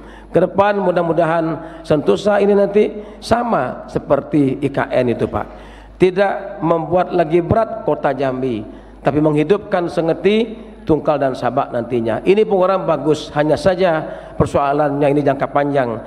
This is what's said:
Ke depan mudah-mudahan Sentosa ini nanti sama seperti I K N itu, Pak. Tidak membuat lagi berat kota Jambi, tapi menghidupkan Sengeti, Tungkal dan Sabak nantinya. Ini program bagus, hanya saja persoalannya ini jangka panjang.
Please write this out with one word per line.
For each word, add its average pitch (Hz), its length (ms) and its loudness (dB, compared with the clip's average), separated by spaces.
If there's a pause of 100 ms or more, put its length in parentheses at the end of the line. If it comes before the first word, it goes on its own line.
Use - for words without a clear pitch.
(280)
Ke 175 160 2
depan 196 320 2
mudah-mudahan 165 1080 -2
Sentosa 175 560 2
ini 202 140 2
nanti 202 400 2 (260)
sama 202 720 -2
seperti 139 720 0
I 135 80 -2
K 123 240 -2
N 127 160 0
itu, 117 160 -2
Pak. 107 220 -4 (500)
Tidak 185 640 0
membuat 170 560 0
lagi 170 240 2
berat 220 480 -2
kota 147 240 0
Jambi, 127 480 -4 (400)
tapi 147 240 2
menghidupkan 165 640 2
Sengeti, 180 800 0 (160)
Tungkal 151 320 2
dan 135 160 0
Sabak 127 400 -2
nantinya. 117 520 -2
Ini 202 200 4
program 185 400 2
bagus, 151 480 0
hanya 151 240 2
saja 170 480 0 (320)
persoalannya 143 720 2
ini 143 160 2
jangka 135 240 0
panjang. 139 480 0 (100)